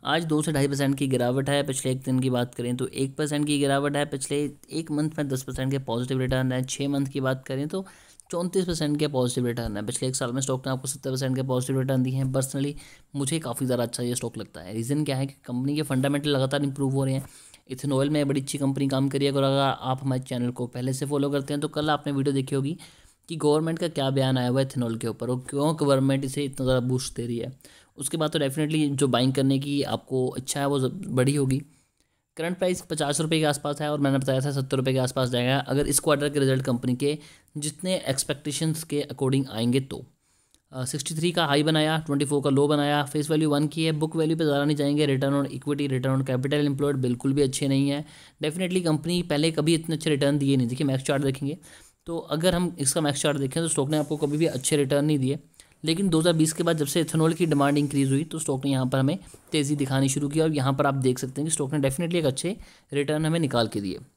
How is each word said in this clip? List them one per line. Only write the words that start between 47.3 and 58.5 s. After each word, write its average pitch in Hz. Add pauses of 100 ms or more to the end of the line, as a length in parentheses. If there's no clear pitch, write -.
भी 143
अच्छे 139
नहीं 139
है। 143 (380)
Definitely 180
कंपनी 165
पहले 160
कभी 160
इतने 160
अच्छे 156
रिटर्न 143
दिए 139
नहीं। 123
देखिए, 135
मैक्स 135
चार्ट 143
देखेंगे 139 (480)
तो 170
अगर 165
हम 175
इसका 143
मैक्स 143
चार्ट 147
देखें 139
तो 165
स्टॉक 143
ने 156
आपको 147
कभी 147
भी 165
अच्छे 147
रिटर्न 143
नहीं 151
दिए। 135 (460)
लेकिन 170
दो 160
हज़ार 170
बीस 156
के 180
बाद 165
जब 147
से 165
इथेनॉल 160
की 170
डिमांड 143
इंक्रीज 139
हुई 139
तो 160
स्टॉक 135